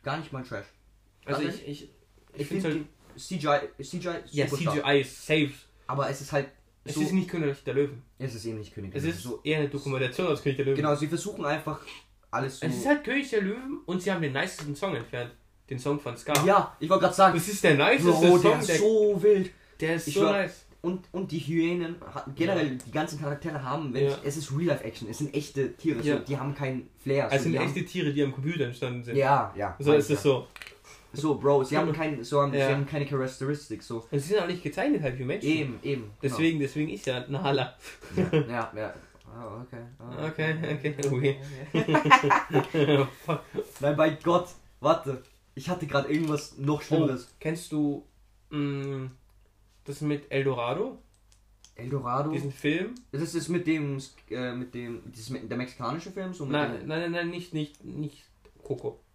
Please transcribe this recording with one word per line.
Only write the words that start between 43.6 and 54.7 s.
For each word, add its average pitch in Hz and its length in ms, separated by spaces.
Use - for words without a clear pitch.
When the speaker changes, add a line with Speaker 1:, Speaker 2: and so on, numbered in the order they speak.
Speaker 1:
Nein, 143 160
bei 156 140
Gott, 175 260
warte. 135 420
Ich 139 140
hatte 180 180
grad 139 240
irgendwas 151 480
noch 143 220
Speaker 2:
Oh, - 20
Speaker 1:
Schlimmeres. 139 580
Speaker 2:
kennst 165 320
du, 147 320
mm, 139 560
das 143 160
mit 147 300
El 139 140
Dorado? 135 540
Speaker 1:
El 123 140
Dorado? 135 400
Speaker 2:
Diesen 143 220
Film? 175 420
Speaker 1:
Das 139 100
ist 165 120
das 151 140
mit 175 180
dem, 143 320
äh, 123 220
mit 123 220